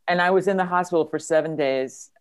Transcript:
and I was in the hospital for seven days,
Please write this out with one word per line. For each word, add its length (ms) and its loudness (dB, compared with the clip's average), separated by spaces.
and 120 2
I 100 2
was 180 2
in 80 0
the 80 0
hospital 400 0
for 140 -6
seven 360 0
days, 540 -2